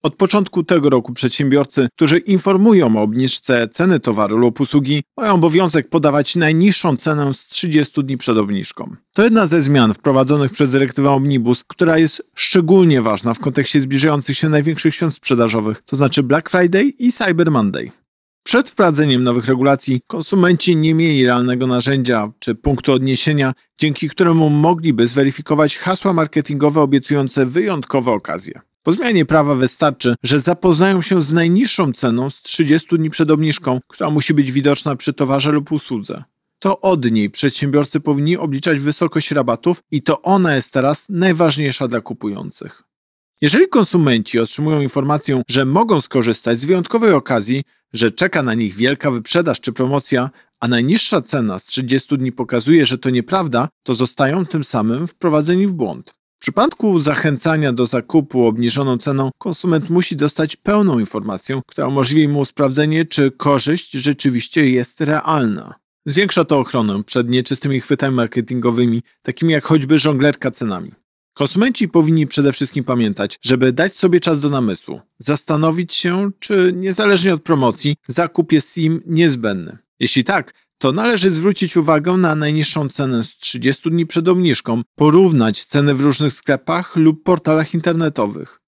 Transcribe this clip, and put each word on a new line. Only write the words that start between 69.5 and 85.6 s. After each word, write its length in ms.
jak 120
choćby 340
żonglerka 520
cenami. 420
Konsumenci 540
powinni 380
przede 260
wszystkim 320
pamiętać, 580
żeby 300
dać 240
sobie 240
czas 200
do 100
namysłu, 500
zastanowić 760
się, 440
czy 380
niezależnie 580
od 80
promocji 540
zakup 440
jest 260
im 280
niezbędny. 720
Jeśli 240
tak, 300
to 140
należy 380
zwrócić 460
uwagę 360
na 220
najniższą 540
cenę 360
z 120
trzydziestu 540
dni 160
przed 220
obniżką, 540
porównać 720